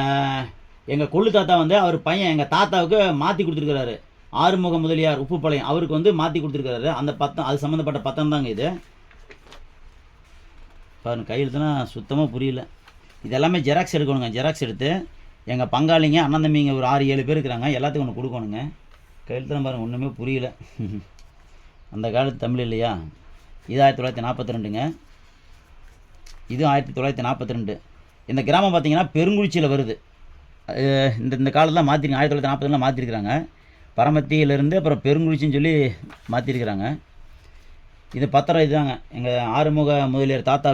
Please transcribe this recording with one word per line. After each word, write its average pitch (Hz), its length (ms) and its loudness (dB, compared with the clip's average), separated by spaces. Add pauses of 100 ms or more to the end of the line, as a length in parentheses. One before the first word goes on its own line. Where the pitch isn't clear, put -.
(920)
எங்க 147 200 0
கொள்ளு 208 220 4
தாத்தா 180 260 4
வந்து 160 200 2
அவர் 170 160 2 (100)
பையன் 175 280 0
எங்க 147 180 2
தாத்தாவுக்கு 185 460 4 (240)
மாத்தி 185 200 0
கொடுத்துருக்கிறாரு. 147 500 -2 (500)
ஆறுமுக 180 420 2
முதலியார் 156 380 2
உப்புப்பாளையம், 147 480 -2
அவருக்கு 160 260 0
வந்து 170 140 4 (100)
மாத்தி 165 200 0
கொடுத்துருக்கிறாரு. 131 480 -4 (120)
அந்த 147 100 -2 (100)
பத்திரம், 143 280 -2
அது 139 160 -2
சம்மந்தப்பட்ட 151 420 -2
பத்திரம் 151 280 -2
தாங்க 139 200 -2
இது. 127 140 -2 (2250)
பாருங்க, 117 240 -6
கையெழுத்துலாம் 143 500 -2 (140)
சுத்தமா 139 320 -2 (100)
புரியல. 127 280 -4 (640)
இது 110 140 -4
எல்லாமே 170 300 2
ஜெராக்ஸ் 170 300 0
எடுக்கணுங்க. 135 400 0
ஜெராக்ஸ் 147 280 -2
எடுத்து 120 240 -4 (600)
எங்க 127 120 0 (120)
பங்காளிங்க, 156 480 4
அண்ணன் 156 220 2
தம்பிங்க 147 340 2
ஒரு 127 140 0
ஆறு 139 180 2
ஏழு 135 160 0
பேர் 151 100 2
இருக்கிறாங்க, 127 380 -4
எல்லாத்துக்கும் 139 320 -2
ஒண்ணு 110 100 -8
கொடுக்கணுங்க. 117 420 -8 (680)
கையெழுத்துலாம் 135 400 -6
பாருங்க, 120 180 -6
ஒண்ணுமே 123 320 -6
புரியல. 127 320 -4 (280)
<laughs> - 1160 -14
அந்த 110 120 -6 (100)
காலத்து 131 280 -2
தமிழ் 123 220 -2
இல்லையா? 113 260 -2 (800)
இது 131 120 0
ஆயிரத்தி 135 160 4
தொள்ளாயிரத்தி 123 280 -4
நாற்பத்தி 120 280 -6
ரெண்டுங்க. 107 260 -4 (1700)
இது 131 80 -2 (100)
ஆயிரத்தி 139 260 0
தொள்ளாயிரத்தி 127 320 -2
நாற்பத்தி 123 280 -4
ரெண்டு. 104 160 -6 (560)
இந்த 135 180 0
கிராமம் 180 260 4
பார்த்தீங்கன்னா 156 420 2
பெருங்குறிச்சியில 180 580 2
வருது. 117 220 -2 (720)
அது 127 120 -2 (400)
இந்த, 127 200 -2
இந்த 135 120 2
காலத்துல 160 340 4
மாத்திருக்காங்க, 139 320 2
ஆயிரத்தி 147 140 2
தொள்ளாயிரத்தி 139 160 0
நாற்பத்தி 139 180 -2
ரெண்டுல 139 160 2
மாத்திருக்கிறாங்க. 117 480 -2 (640)
பரமத்தியிலிருந்து 143 840 4
அப்புறம் 147 260 0
பெருங்குறிச்சின்னு 151 500 2
சொல்லி 156 160 2 (600)
மாத்திருக்கிறாங்க. 117 540 -2 (1300)
இது 135 160 0
பத்திரம் 160 320 4
இதுதாங்க, 143 280 0 (220)
எங்க 123 140 -4 (260)
ஆறுமுக 151 340 2 (220)
முதலியார் 135 380 0
தாத்தா 139 240 2